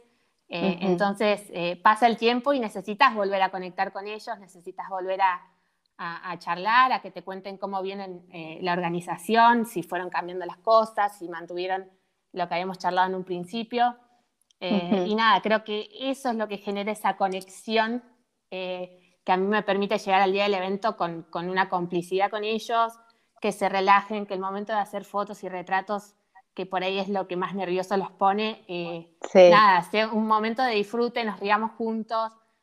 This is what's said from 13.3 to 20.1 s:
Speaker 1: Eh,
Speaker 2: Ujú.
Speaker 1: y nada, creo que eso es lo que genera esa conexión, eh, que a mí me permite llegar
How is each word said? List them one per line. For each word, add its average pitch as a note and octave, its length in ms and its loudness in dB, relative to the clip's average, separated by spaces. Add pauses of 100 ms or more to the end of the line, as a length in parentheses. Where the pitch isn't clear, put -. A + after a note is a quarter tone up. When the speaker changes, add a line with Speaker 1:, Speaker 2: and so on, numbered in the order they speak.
Speaker 1:
Eh, F3+ 320 -2
Speaker 2:
Ujú. F#3+ 200 0
Speaker 1:
y G#3 40 0
nada, A3 260 4
creo G#3+ 220 0
que G#3+ 260 -6 (100)
eso C4 320 -4
es A3+ 40 -2
lo A3 120 -4
que G3+ 100 -8
genera G3+ 340 -6
esa A3 260 -2
conexión, A3 840 -2 (460)
eh, F3+ 480 -10 (260)
que - 80 2
a F#3 60 4
mí F#3 100 2
me G#3 140 4
permite G3+ 380 0
llegar F#3+ 220 2